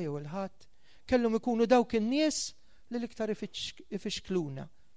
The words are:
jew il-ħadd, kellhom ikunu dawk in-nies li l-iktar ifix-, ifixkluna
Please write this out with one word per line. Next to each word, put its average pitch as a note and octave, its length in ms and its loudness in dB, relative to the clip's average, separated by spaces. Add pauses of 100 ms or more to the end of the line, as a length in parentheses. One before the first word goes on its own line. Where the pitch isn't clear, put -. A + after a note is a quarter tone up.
jew D3 160 -4
il-ħadd, F3+ 480 -8 (420)
kellhom A#3 300 4
ikunu A#3 260 4
dawk A#3+ 320 6
in-nies C#4 440 2 (500)
li A#3+ 80 -4
l-iktar A3+ 340 -4
ifix-, - 460 -8 (100)
ifixkluna E3+ 800 -4 (300)